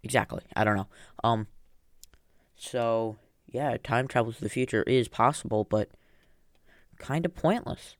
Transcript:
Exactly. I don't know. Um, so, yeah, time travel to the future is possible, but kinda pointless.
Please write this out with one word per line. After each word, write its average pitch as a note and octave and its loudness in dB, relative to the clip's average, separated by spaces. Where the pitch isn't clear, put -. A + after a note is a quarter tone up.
Exactly. A2 -2
I G#2+ 2
don't G#2 4
know. F#2+ -4
Um, A2 0
so, A2+ -2
yeah, B2+ -2
time B2+ 0
travel A#2 0
to - -12
the G#2+ -4
future B2+ 0
is B2 2
possible, A2+ 0
but G#2+ 0
kinda E3 -2
pointless. - -2